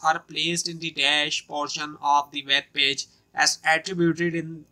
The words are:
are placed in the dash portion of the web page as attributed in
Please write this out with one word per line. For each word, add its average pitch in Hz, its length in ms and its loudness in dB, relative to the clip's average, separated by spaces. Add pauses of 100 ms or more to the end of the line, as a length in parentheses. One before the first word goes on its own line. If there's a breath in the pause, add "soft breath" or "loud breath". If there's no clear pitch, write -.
are 165 140 2 (120)
placed 170 360 -2
in 165 160 -10
the 156 140 -8
dash 147 520 2
portion 147 560 -6
of 143 280 4
the 143 140 -10
web 139 300 0
page 139 300 0 (280 soft breath)
as 143 220 2 (180)
attributed 170 640 0
in 160 140 -10 (160)